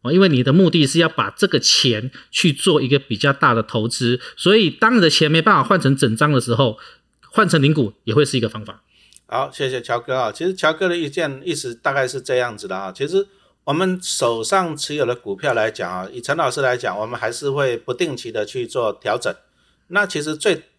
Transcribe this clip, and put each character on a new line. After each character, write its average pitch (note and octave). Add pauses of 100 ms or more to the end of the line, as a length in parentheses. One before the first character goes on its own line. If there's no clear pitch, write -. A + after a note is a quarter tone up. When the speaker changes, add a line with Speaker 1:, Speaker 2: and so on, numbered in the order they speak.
Speaker 1:
哦， C3
因 F#3
为 F#3+
你 B2+
的 C3+
目 F3+
的 D3
是 D#3+
要 D#3+
把 G2+
这 -
个 -
钱 A#2+ (220)
去 D#3
做 D3+
一 C3+
个 C#3
比 A#2
较 C#3+
大 C3+
的 A2+
投 A2
资， A#2+ (160)
所 G3
以 G3
当 A3+
你 G#3+
的 E3
钱 D3
没 D#3+
办 G3
法 C#3
换 F#3
成 C#3
整 A#2+
张 D3
的 C3+
时 A#2
候， A#2 (400)
换 G3+
成 D#3
零 D3
股 B2 (140)
也 A2
会 D3
是 C3+
一 -
个 A2+
方 G#2+
法。 - (460)
Speaker 2:
好， C3+
谢 C3+
谢 B2+
乔 A#2+
哥 B2+
啊。 A#2+
其 E3
实 F#3
乔 D#3+
哥 F3+
的 F3
意 D#3+
见， C#3+
意 F3
思 B2+
大 C#3+
概 C3+
是 B2+
这 C3
样 B2
子 G2+
的 F#2
啊。 F#2+
其 C#3
实 F#3+ (380)
我 C#3
们 F#3
手 A#2
上 E3+
持 C#3+
有 C#3
的 A#2+
股 G2+
票 B2+
来 A2+
讲 F2+
啊， F#2
以 B2
陈 C#3+
老 D3
师 C#3
来 B2
讲， G#2
我 G#2+
们 A#2
还 A2+
是 C#3
会 C3+
不 A#2+
定 D3+
期 A#2
的 G#2+
去 A#2+
做 A2+
调 G#2+
整。 G2+ (520)
那 G3
其 G#3+
实 -
最， F3 (160)